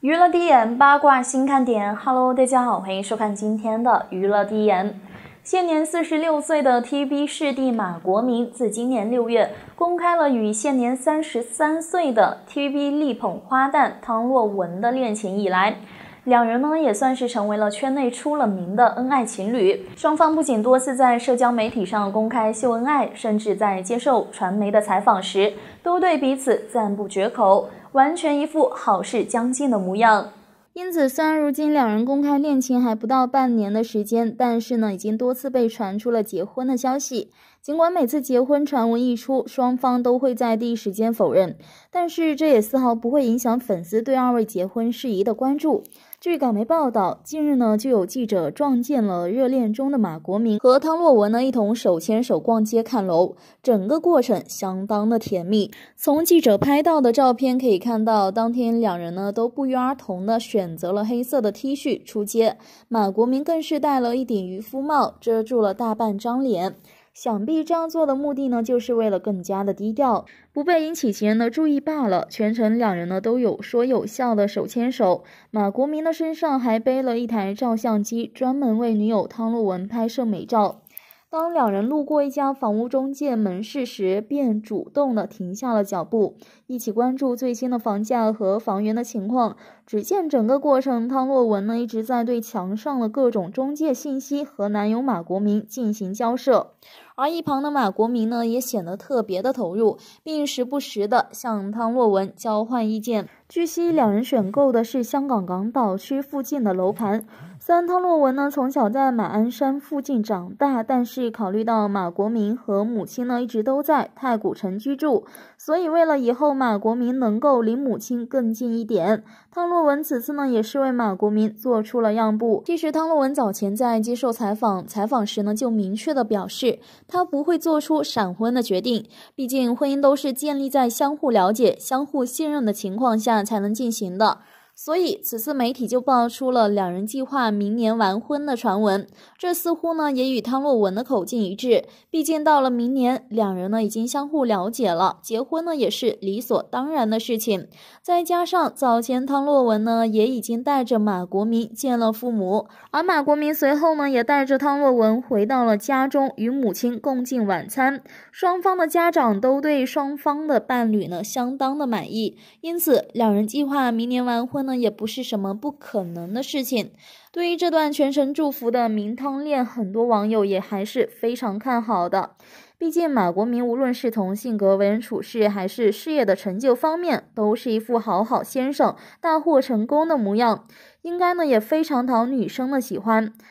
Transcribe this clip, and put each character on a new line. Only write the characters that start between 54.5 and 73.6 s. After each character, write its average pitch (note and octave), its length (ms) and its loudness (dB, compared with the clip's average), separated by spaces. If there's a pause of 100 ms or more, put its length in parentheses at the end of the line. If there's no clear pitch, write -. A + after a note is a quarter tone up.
当 G#3 240 0
的 A#3 80 2
甜 G3 260 -4
蜜。 G3+ 280 0 (240)
从 D4+ 280 2
记 E4+ 160 6
者 G#3+ 200 6
拍 C#4+ 240 4
到 D#4 180 4
的 A#3+ 100 4
照 B3+ 220 6
片 B3+ 240 0
可 C4 80 0
以 G3+ 140 4
看 A3 260 0
到， G#3 240 4
当 A3+ 240 0
天 A#3 260 0
两 G3+ 180 0
人 E3+ 180 -8
呢 G3 160 -4
都 A3+ 180 0
不 C4+ 160 -4
约 C4 100 0
而 B3+ 200 0
同 F#3 280 -8
的 A3+ 160 0
选 F3+ 380 -2
择 F3 140 -4
了 G3+ 120 0
黑 A#3+ 200 -2
色 B3+ 180 0
的 G#3+ 100 0
T C4+ 240 -4
恤 C4+ 280 -4
出 G#3+ 200 -6
街， A3 340 -2 (300)
马 G#3+ 220 0
国 G#3+ 160 2
明 C4 180 0
更 E4 160 0
是 D#4 200 -4
戴 C#4 200 0
了 A#3+ 160 -2
一 C4 80 -2
顶 G#3 240 -4
渔 F#3 120 -10
夫 A#3+ 200 -10
帽， C#4 400 0
遮 A3+ 220 0
住 A3+ 180 0
了 G3+ 140 2
大 A3 220 -2
半 G#3+ 200 -2
张 A#3+ 280 -4
脸。 F#3+ 320 -2 (380)
想 G#3+ 320 -4
必 D#4 180 0
这 D#4+ 100 -2
样 E4 160 -2
做 D#4+ 160 0
的 C4+ 80 0
目 C#4+ 200 -2
的 C4+ 160 -4
呢， A#3+ 120 0
就 A#3+ 160 0
是 A#3+ 160 -2
为 A3+ 160 2
了 G3 80 0
更 F#3+ 240 -4
加 G3 220 -4
的 G3+ 100 -2
低 G#3 200 -6
调， A#3 320 0 (260)
不 C#4+ 140 -4
被 E4+ 180 2
引 D#4+ 100 -6
起 B3 200 -2
其 G#3+ 120 -2
人 G#3+ 120 4
的 A#3 120 2
注 D#4 160 0
意 C#4+ 140 2
罢 D4 280 -2
了。 F3+ 220 0
全 G#3+ 240 -2
程 A3+ 240 2
两 A3 160 2
人 F3 140 -4
呢 F#3+ 140 -2
都 A3+ 180 0
有 A3 220 0